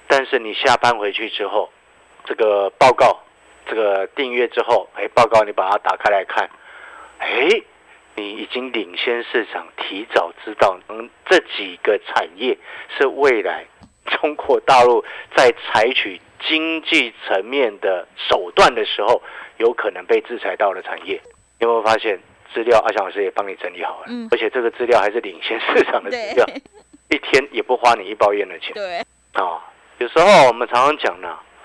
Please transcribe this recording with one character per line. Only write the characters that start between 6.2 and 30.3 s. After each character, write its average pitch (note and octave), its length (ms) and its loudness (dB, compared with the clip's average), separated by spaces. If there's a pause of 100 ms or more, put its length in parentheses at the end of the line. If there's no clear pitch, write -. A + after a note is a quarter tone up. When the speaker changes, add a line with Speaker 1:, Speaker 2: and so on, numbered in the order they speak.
Speaker 1:
看， F#2+ 240 -4 (720)
哎， - 320 -2 (680)
你 G#2 180 -10
已 G#2+ 180 -12
经 B2+ 200 -8
领 F#2 240 -8
先 A#2+ 280 -4
市 A2 280 -4
场， - 160 -10 (100)
提 G2 360 -8
早 F2 180 0 (140)
知 A2 100 -12
道， G2 220 2 (120)
嗯， A2+ 200 -14 (160)
这 F#3 140 4 (180)
几 F#2+ 240 -10
个 G#2 240 0
产 - 300 -4
业 A#2+ 200 -2 (420)
是 C#3 100 2
未 C3 340 2
来 E2+ 240 -6 (400)
中 D3+ 300 -4
国 B2 240 0
大 B2+ 240 6
陆 A#2+ 200 4 (320)
在 C3 160 6 (140)
采 A2+ 260 2
取 G2 280 -4 (280)
经 D#3+ 340 -4
济 C3+ 320 0 (120)
层 G2 200 -2
面 B2 340 0
的 F#2 260 -2 (120)
手 - 380 -2
段 F3 180 6
的 A2+ 100 -2
时 - 180 -6
候， G#2+ 200 2 (360)
有 A2+ 140 2
可 - 200 -4
能 F2+ 140 -10
被 A2 160 2
制 A#2+ 180 -10
裁 F#2+ 160 -6
到 G2+ 180 0
的 F#2 80 -10
产 F2 240 -12
业。 F#2+ 160 -8 (380)
你 A#2 60 0
有 A#2 40 2
没 A#2 60 4
有 A2+ 80 -2
发 A2 140 4
现 G#2 220 -2 (340)
资 A#2 100 -2
料？ A2+ 160 6
阿 A2 120 0
翔 G2+ 140 -2
老 F2+ 60 -8
师 G2+ 120 -4
也 F#2 80 -4
帮 G2+ 160 -6
你 G2 80 -10
整 F2+ 180 -10
理 F2 100 -12
好 - 180 -10
了， - 80 -20
Speaker 2:
嗯。 A#3+ 220 -12
Speaker 1:
而 - 60 0
且 - 120 -2
这 B2+ 120 -4
个 A#2 100 0
资 B2 140 -6
料 A#2 140 4
还 G2+ 120 0
是 A2+ 100 -4
领 F2 200 -12
先 A2+ 200 -6
市 - 220 2
场 - 200 -4
的 B3 60 -10
资 B3 80 -6 (180)
料， - 100 4
Speaker 2:
对。 - 160 -10 (540)
Speaker 1:
一 - 40 -4
天 C#3 320 0
也 A2 100 -6
不 A#2+ 160 -2
花 A#2+ 160 4
你 G2+ 160 -6
一 G#2+ 60 -8
包 G#2 180 2
烟 G2+ 160 -2
的 E2+ 100 -16
钱。 - 140 -12
Speaker 2:
对。 F#3 240 -8 (360)
Speaker 1:
啊， - 280 -4 (380)
有 A#2+ 80 -4
时 D#3+ 120 2
候 F3 280 8